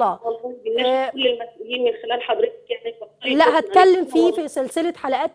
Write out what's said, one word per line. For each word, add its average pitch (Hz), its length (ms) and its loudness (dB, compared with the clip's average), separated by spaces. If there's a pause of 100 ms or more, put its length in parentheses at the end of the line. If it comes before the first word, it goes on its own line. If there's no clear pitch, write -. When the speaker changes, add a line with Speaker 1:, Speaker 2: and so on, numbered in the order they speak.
Speaker 1:
الله. - 180 -2
Speaker 2:
والله 233 400 -8
بنشكر 233 240 0
Speaker 1:
آه، 262 220 0
Speaker 2:
كل 262 160 -4
المسؤولين 240 580 -4
من 226 80 2 (100)
خلال 240 200 -4
حضرتك، - 380 -2 (100)
يعني 233 300 -8
بطلي 262 340 -6
Speaker 1:
لا، 311 140 6
Speaker 2:
بس 294 60 4
Speaker 1:
هتكلم 370 460 4
Speaker 2:
معلش 269 120 -4
Speaker 1:
فيه 320 120 4
Speaker 2:
والله. 349 180 0
Speaker 1:
في 302 60 -6
سلسلة 330 480 -4
حلقات 277 380 -2